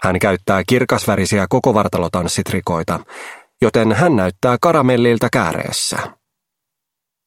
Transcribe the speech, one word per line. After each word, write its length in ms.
Hän 180
käyttää 480
kirkasvärisiä 800
kokovartalotanssitrikoita, 1500
joten 300
hän 240
näyttää 460
karamellilta 680
kääreessä. 680